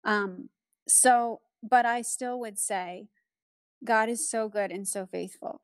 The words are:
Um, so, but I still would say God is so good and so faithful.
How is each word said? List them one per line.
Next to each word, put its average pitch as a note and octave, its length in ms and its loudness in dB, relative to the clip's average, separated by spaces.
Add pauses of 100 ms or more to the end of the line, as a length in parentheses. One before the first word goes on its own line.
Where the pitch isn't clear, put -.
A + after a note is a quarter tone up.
Um, G3 460 -2 (380)
so, A#3+ 540 4 (220)
but A#3+ 220 4
I A#3+ 180 0
still B3 380 -6
would G#3 180 -8
say F#3 500 -6 (720)
God A3 260 4
is A#3 200 -4
so A3 200 -2
good G3+ 220 -2
and F#3+ 160 -6
so F#3+ 180 -4
faithful. - 580 -10